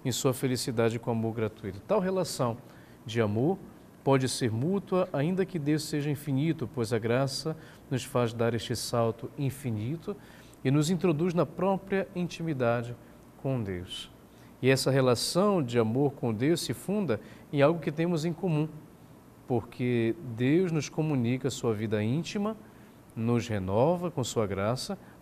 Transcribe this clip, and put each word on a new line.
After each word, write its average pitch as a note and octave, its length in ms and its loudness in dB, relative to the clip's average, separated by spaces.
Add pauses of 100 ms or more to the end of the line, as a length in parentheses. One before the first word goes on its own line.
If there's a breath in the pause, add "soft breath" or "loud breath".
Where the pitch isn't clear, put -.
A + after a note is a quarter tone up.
em C3 80 0
sua C3 220 0
felicidade A#2+ 640 0
com A#2+ 120 -4
amor A2+ 220 0
gratuito. G#2+ 480 -6
Tal G#3+ 180 0
relação F3+ 600 0 (480 loud breath)
de A2+ 160 0
amor A#2 360 2 (440 loud breath)
pode C3 260 4
ser A#2 240 0
mútua, F#3 580 0
ainda F3 360 0
que E3+ 120 -6
Deus D3+ 260 0
seja D3 260 -2
infinito, C#3+ 640 0
pois A#2 180 -2
a A#2 60 2
graça C3+ 580 0 (340 loud breath)
nos B2+ 140 -2
faz A#2+ 300 0
dar A#2 180 2
este A#2+ 240 -4
salto A#2 640 -2
infinito C3+ 760 -4 (480 loud breath)
e C3 80 2
nos D3 200 4
introduz F3 420 2
na E3 140 2
própria F#3+ 680 0
intimidade B2 800 -2 (440 loud breath)
com C3+ 240 -2
Deus. F#2 480 -8 (540 loud breath)
E B2+ 60 6
essa C3+ 200 4
relação C#3+ 720 4
de A#2+ 160 0
amor B2+ 340 2
com A#2+ 200 -2
Deus C3+ 300 2
se - 100 -4
funda F#3 480 -2 (320 loud breath)
em C#3+ 80 2
algo D#3+ 200 6
que D#3+ 120 -2
temos E3 320 0
em F3 80 0
comum, D#3 340 0 (800)
porque A#2+ 680 0 (180)
Deus D3+ 380 2
nos D#3 160 -2
comunica C3 600 0
a - 20 0
sua A#2 240 -2
vida G#2+ 280 0
íntima, E3+ 540 -2 (580 loud breath)
nos A#2 320 0
renova A#2 640 2
com B2+ 140 -4
sua A2 220 0
graça G#2+ 520 -4 (240 loud breath)